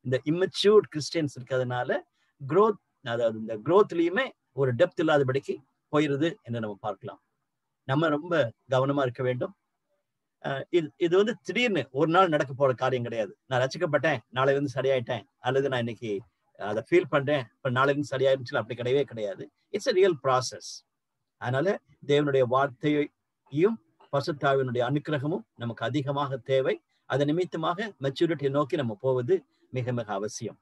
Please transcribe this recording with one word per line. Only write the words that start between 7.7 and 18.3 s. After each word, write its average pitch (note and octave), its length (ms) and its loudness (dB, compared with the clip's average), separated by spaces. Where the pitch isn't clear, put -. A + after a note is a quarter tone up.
நம்ம D3 240 0
ரொம்ப D3 440 0
கவனமா C3+ 300 2
இருக்க B2+ 220 -4
வேண்டும். B2+ 320 -4
அஹ் C#3 280 -6
இது, E3 260 0
இது F3 200 2
வந்து G#3+ 260 2
திடீர்னு F#3+ 480 0
ஒரு D#3 200 0
நாள் F3+ 180 6
நடக்க C#3 240 0
போற C3 200 2
காரியம் B2+ 300 -2
கிடையாது. A2+ 440 -6
"நான் B2+ 140 0
ரட்சிக்கப்பட்டேன், D3 580 0
நாளையில C3 160 2
இருந்து C#3 240 0
சரியாயிட்டேன்," B2 480 -2
அல்லது C3+ 300 0
"நான் C3 100 0
இன்னைக்கு A2+ 420 -4
அதை G#2 320 -4
ஃபீல் F3 180 4
பண்றேன், C#3 440 0
இப்ப - 180 -6
நாளையில C3 180 2
இருந்து C#3+ 280 -2
சரியாயிருச்சுல," C3+ 400 0